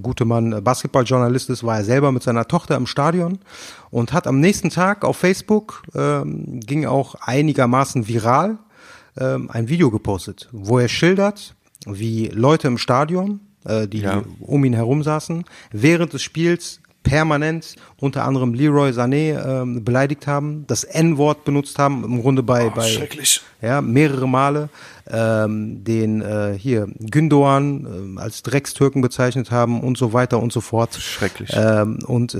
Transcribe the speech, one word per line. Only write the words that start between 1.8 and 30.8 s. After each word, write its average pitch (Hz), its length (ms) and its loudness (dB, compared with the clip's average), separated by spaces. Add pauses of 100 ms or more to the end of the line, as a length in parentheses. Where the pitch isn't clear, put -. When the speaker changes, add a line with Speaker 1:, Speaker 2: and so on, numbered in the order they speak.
Speaker 1:
selber 135 280 2
mit 127 100 -2
seiner 117 240 0
Tochter 160 300 0
im 123 100 -2
Stadion 170 520 0 (520)
und 117 220 -2
hat 156 140 0
am 135 140 2
nächsten 175 300 2
Tag 196 340 0
auf 127 120 0
Facebook, 208 680 0 (120)
ähm, 143 680 -4
ging 139 260 -2
auch 135 280 -2
einigermaßen 131 920 0
viral, 127 520 2 (600)
ähm, 131 320 -4
ein 113 180 -4
Video 160 220 4
gepostet, 101 600 -4
wo 110 260 0
er 120 100 4
schildert, 196 680 0 (320)
wie 110 400 -4
Leute 139 420 2
im 123 80 2
Stadion, 180 640 0 (240)
äh, 110 240 -2
die 107 120 -6
Speaker 2:
Ja. 101 220 -2 (180)
Speaker 1:
um 143 240 0
ihn 123 100 4
herum 117 280 0
saßen, 156 420 -4 (280)
während 156 400 2
des 135 100 -8
Spiels 170 580 -2 (220)
permanent 156 760 0 (200)
unter 139 300 -2
anderem 127 260 0
Leroy 143 380 4
Sané, 135 520 0
ähm, 127 420 -4
beleidigt 135 420 0
haben, 147 400 -4
das - 180 -2
N-Wort 151 600 2
benutzt 143 340 -2
haben, 139 260 0
im 120 160 -2
Grunde 131 220 2
bei, 120 240 2
Speaker 2:
Oh, 107 100 -2
Speaker 1:
bei 117 100 0
Speaker 2:
schrecklich. 135 540 -2 (220)
Speaker 1:
ja, 127 180 0
mehrere 135 480 2
Male, 143 400 0 (420)
ähm, 107 720 -2
den, 110 380 0
äh, 104 380 -4
hier 107 300 -2 (120)
Gündoğan, 139 840 2
ähm, 95 320 -10
als - 240 -10
Dreckstürken 135 580 0
bezeichnet 123 500 -2
haben 120 300 0
und 127 160 -2
so 113 160 0
weiter 123 300 2
und 117 100 -2
so 117 80 -2
fort. 113 340 -2